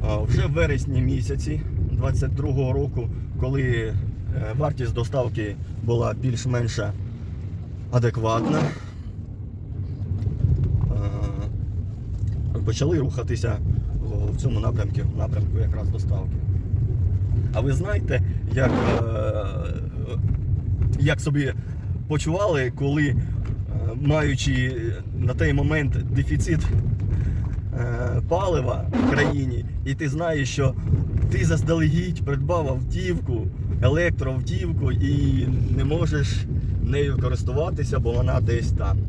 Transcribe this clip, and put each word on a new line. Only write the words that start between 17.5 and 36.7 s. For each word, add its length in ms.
А 80
ви 120
знаєте, 480
як, 180
е, 760
як 220
собі 320
почували, 680
коли, 320
е, 80
маючи 800
на 140
той 200
момент 440
дефіцит, 480
е, 560
палива 560
в 40
країні, 540
і 100
ти 140
знаєш, 400
що 240
ти 140
заздалегідь 800
придбав 420
автівку, 800
електроавтівку, 1120
і 560
не 60
можеш 600